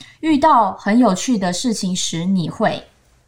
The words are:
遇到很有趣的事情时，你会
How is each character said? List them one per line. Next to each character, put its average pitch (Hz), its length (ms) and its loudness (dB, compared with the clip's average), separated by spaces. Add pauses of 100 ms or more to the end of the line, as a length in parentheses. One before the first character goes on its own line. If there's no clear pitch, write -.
(200)
遇 311 180 2
到 254 360 4
很 226 260 0
有 208 160 4
趣 233 220 -2
的 180 160 -2
事 220 200 -4
情 185 220 -4
时， 170 300 -6
你 180 240 0
会 151 360 -4 (420)